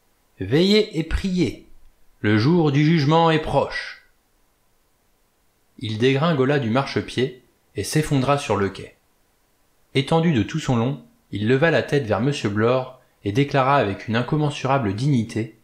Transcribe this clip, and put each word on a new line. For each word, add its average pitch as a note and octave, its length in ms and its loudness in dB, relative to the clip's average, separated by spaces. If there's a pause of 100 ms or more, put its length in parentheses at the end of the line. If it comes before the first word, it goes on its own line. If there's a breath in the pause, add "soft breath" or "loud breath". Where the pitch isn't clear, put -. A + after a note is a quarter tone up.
(400)
Veillez F#3 580 2
et E3 60 -2
priez. F3+ 640 -2 (540)
Le G#2 180 2
jour D3+ 340 2
du C#3+ 100 2
jugement D#3+ 480 4
est D#3 120 2
proche. » - 680 -4 (1700)
Il G#2+ 200 -8
dégringola C3+ 600 2
du A#2 120 -2
marchepied - 720 -4 (340)
et - 80 -6
s'effondra C#3+ 540 0
sur A2 180 -2
le G2 140 0
quai. - 260 -18 (960)
Étendu D#3+ 400 2
de A#2 100 2
tout - 180 -4
son C3 160 0
long, B2+ 260 -2 (300)
il G#2 160 -2
leva C3+ 220 4
la B2+ 120 2
tête C#3 240 -2
vers G2+ 140 0
monsieur C#3 280 -2
Blore A#2 520 0 (240 soft breath)
et G#2 80 -4
déclara C#3 440 2
avec G2+ 300 -2
une A2 100 -2
incommensurable C3 800 -2
dignité A2+ 680 -2